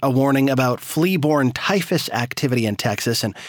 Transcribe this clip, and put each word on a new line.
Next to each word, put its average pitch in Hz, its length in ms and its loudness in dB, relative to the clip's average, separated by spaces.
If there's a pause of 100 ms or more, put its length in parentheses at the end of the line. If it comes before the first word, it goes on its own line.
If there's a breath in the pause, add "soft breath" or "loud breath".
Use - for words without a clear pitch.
a - 80 0
warning 135 400 4
about 127 320 2
flea-borne 151 720 2
typhus - 580 -2
activity 120 560 -2
in 104 100 0
Texas, 113 480 -2
and 104 120 -4 (140 loud breath)